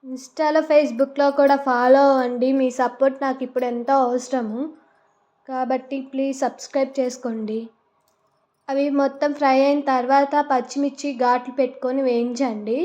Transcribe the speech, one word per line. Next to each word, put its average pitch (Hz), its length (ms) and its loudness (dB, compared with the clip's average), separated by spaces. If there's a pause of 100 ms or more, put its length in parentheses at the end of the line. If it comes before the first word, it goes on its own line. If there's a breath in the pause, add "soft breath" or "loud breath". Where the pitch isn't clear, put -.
Insta-లో, 302 640 -2
Facebook-లో 277 560 2 (140)
కూడా 277 160 6 (100)
ఫాలో 254 440 4
అవ్వండి. 254 380 0 (120)
మీ 262 80 2 (100)
సపోర్ట్ 262 460 0
నాకు 269 240 -4
ఇప్పుడు 254 180 -4
ఎంతో 240 300 -2 (100)
అవసరము 247 560 -4 (840 soft breath)
కాబట్టి 262 500 -4 (140)
ప్లీజ్ 269 320 -2
సబ్స్క్రైబ్ 269 560 -4
చేసుకోండి. 226 580 -4 (1120)
అవి 277 160 0 (160)
మొత్తం 277 280 0 (100)
ఫ్రై 269 260 4
అయిన 285 160 2 (120)
తర్వాత 269 400 2 (180)
పచ్చిమిర్చి 277 580 -4 (160)
ఘాట్లు 247 340 0
పెట్టుకొని 254 480 -2
వేయించండి. 233 760 -2